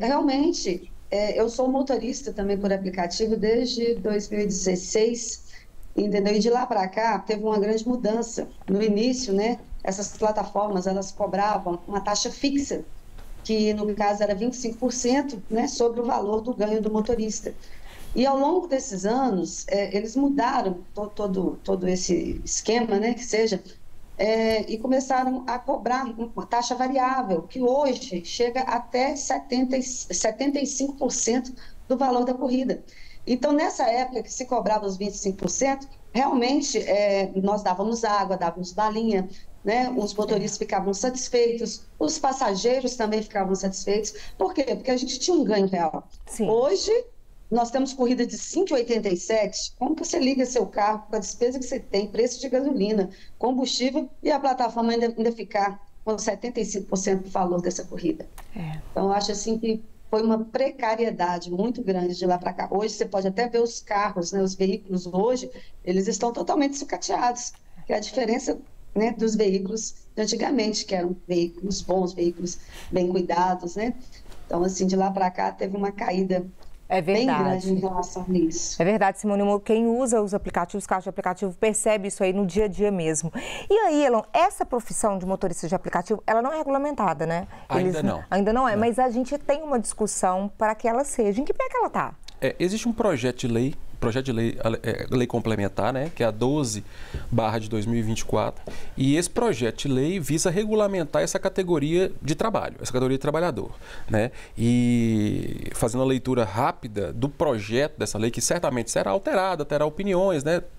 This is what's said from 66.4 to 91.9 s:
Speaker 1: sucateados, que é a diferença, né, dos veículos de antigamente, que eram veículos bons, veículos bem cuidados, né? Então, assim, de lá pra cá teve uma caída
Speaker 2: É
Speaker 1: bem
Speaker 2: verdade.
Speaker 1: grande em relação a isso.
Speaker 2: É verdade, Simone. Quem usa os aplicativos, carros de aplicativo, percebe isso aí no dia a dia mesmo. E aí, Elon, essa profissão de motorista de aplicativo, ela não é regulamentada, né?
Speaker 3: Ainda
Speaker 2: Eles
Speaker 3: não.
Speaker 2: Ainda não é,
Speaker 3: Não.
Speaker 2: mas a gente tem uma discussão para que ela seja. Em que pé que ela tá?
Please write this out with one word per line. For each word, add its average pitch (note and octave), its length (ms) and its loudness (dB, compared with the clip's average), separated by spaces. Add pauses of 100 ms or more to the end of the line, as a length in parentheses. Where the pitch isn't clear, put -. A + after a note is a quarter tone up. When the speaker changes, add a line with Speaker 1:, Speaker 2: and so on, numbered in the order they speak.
Speaker 1:
sucateados, - 760 -2 (340)
que - 60 -2
é - 40 4
a G#3+ 40 -2
diferença, A#3 580 -2 (360)
né, A3 180 2
dos A3 220 0
veículos G3 600 0 (220)
de G#3+ 60 0
antigamente, G#3+ 640 0
que - 80 -2
eram F3+ 200 0 (140)
veículos F3 540 0
bons, F3+ 320 0
veículos F3 440 -2 (320)
bem F3+ 180 2
cuidados, F3+ 680 2
né? A3+ 180 0 (520)
Então, E3+ 180 2
assim, F#3+ 220 2
de F#3+ 100 4
lá F#3+ 140 4
pra F#3+ 200 2
cá G3 200 0
teve F#3+ 240 -4
uma G3+ 160 -2
caída F#3 560 0 (400)
Speaker 2:
É F#3+ 140 2
Speaker 1:
bem G3 240 4
Speaker 2:
verdade. C4 180 4
Speaker 1:
grande F#3 300 2
em F#3+ 40 4
relação F#3 520 -2
a F#3 60 0
isso. D#3+ 480 0
Speaker 2:
É - 20 4
verdade, G3+ 340 2
Simone. G3+ 240 2 (220)
Quem A3+ 220 2
usa A#3 340 2
os G3+ 140 0
aplicativos, F#3+ 520 -2
carros F#3+ 180 -2
de - 40 -6
aplicativo, F#3 460 -4
percebe G#3+ 540 2
isso F#3+ 140 -4
aí F#3 120 4
no G3+ 100 2
dia G3 220 2
a - 20 0
dia G3 240 2
mesmo. D#3+ 400 0 (380)
E G#4 80 6
aí, D#4 260 6
Elon, A#3+ 260 4
essa F4+ 360 4
profissão A3 520 0
de F3+ 60 -6
motorista F#3+ 420 -2
de D#3+ 80 0
aplicativo, F#3 520 0
ela A3+ 160 4
não C4+ 100 -2
é D#4 60 -2
regulamentada, C4+ 640 0
né? E3+ 240 -2 (220)
Speaker 3:
Ainda F3+ 300 2
Speaker 2:
Eles - 20 0
Speaker 3:
não. D#2+ 280 0
Speaker 2:
Ainda G3+ 220 2
não B3+ 160 4
é, A3 40 2
Speaker 3:
Não. G#3 80 2
Speaker 2:
mas A#3 180 2
a B3+ 100 4
gente B3+ 300 -2
tem C#4+ 240 0
uma C#4+ 180 0
discussão G3+ 800 0
para A3 160 2
que A3 120 -4
ela A#3 160 2
seja. G#3+ 380 2
Em D4+ 60 -2
que - 80 2
pé C5 120 0
que B4+ 120 -2
ela G4+ 100 2
tá? C#3+ 260 -2 (280)